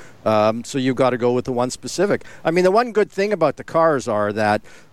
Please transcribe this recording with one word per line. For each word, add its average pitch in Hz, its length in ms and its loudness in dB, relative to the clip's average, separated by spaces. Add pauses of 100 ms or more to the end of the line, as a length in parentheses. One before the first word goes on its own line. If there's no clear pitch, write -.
(260)
Um, 110 380 2
so - 160 -6
you've 131 160 0
gotta 123 240 2
go 120 120 2
with 123 140 -2
the 131 80 -4
one 123 160 -2
specific. 143 540 -4 (200)
I 156 60 0
mean, 175 140 2
the 185 80 4
one 226 220 0
good 202 180 0
thing 202 200 -4
about 160 260 0
the 123 60 -16
cars 156 440 0
are 104 260 0
that 107 300 0 (300)